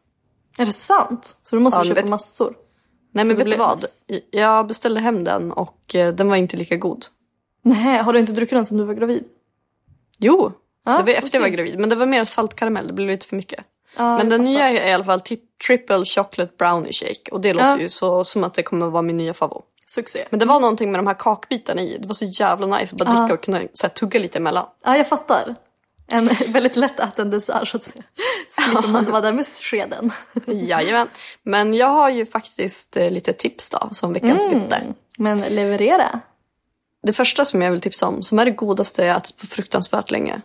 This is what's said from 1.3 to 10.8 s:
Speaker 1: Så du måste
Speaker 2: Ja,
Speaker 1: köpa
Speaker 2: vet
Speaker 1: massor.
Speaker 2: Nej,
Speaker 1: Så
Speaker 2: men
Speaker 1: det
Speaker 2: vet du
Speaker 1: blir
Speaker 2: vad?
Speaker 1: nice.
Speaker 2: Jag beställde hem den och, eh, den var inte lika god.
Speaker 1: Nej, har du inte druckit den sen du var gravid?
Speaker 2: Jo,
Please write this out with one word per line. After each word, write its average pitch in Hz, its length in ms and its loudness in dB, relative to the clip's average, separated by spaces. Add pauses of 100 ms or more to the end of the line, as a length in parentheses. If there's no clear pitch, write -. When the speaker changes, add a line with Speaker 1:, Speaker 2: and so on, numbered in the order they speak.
Speaker 1:
Så - 120 -4
du 226 60 4
måste 240 180 4
Speaker 2:
Ja, 175 40 4
Speaker 1:
köpa 175 180 2
Speaker 2:
vet 202 80 -4
Speaker 1:
massor. - 440 -2 (580)
Speaker 2:
Nej, 208 140 2
Speaker 1:
Så - 20 2
Speaker 2:
men - 0 -
Speaker 1:
det 226 60 4
Speaker 2:
vet 208 40 2
du 208 60 2
Speaker 1:
blir 214 140 2
Speaker 2:
vad? 220 240 2
Speaker 1:
nice. - 400 -8 (100)
Speaker 2:
Jag 220 360 2
beställde 226 320 -2
hem 220 240 0
den 170 280 -2
och, - 440 -8
eh, 175 180 4
den 196 160 0
var 196 60 4
inte 180 220 0
lika 175 180 -4
god. 175 300 -6 (560)
Speaker 1:
Nej, 240 360 4
har 226 160 2
du 240 60 6
inte 226 140 2
druckit 233 240 -2
den 220 80 2
sen 214 120 -2
du 208 60 0
var 208 100 -4
gravid? 233 320 -2 (920)
Speaker 2:
Jo, 311 340 4 (340)